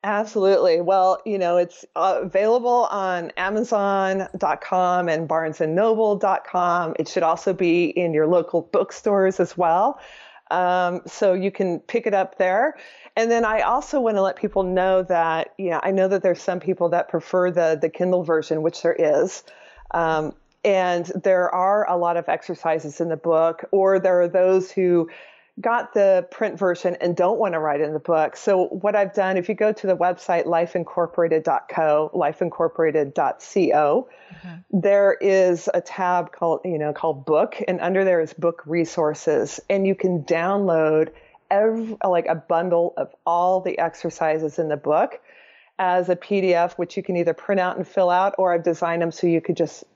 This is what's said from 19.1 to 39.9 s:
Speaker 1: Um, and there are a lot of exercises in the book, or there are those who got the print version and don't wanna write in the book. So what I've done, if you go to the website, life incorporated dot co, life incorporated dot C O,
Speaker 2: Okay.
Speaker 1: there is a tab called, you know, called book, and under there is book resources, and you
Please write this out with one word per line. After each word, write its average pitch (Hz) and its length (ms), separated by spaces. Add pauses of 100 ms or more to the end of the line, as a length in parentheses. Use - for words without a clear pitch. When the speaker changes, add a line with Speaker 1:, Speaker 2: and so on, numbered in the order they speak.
Speaker 1:
Um, 160 420 (300)
and 180 420 (160)
there 180 320
are 196 340
a 180 80
lot 170 200
of 170 120
exercises 160 720
in 170 100
the 160 60
book, 165 540
or 190 300
there 180 220
are 175 60
those 185 440
who 175 360 (520)
got 233 320
the 190 380
print 202 280
version 175 440
and 175 140
don't 190 220
wanna 185 220
write 151 220
in 151 100
the 156 60
book. 156 360
So 185 340
what 202 280
I've 196 160
done, 190 240
if 180 120
you 214 60
go 214 180
to 214 140
the 185 100
website, 175 500
life 170 280
incorporated 170 680
dot 147 260
co, 156 460
life 156 260
incorporated 160 760
dot 143 280
C 175 320
O, 151 340 (300)
Speaker 2:
Okay. 175 160 (160)
Speaker 1:
there 202 500
is 185 540
a 180 60
tab 180 520
called, 160 320
you 175 140
know, 151 160
called 151 320
book, 160 300 (100)
and 185 140
under 185 240
there 180 160
is 160 120
book 170 320
resources, 156 1040
and 196 180
you 196 80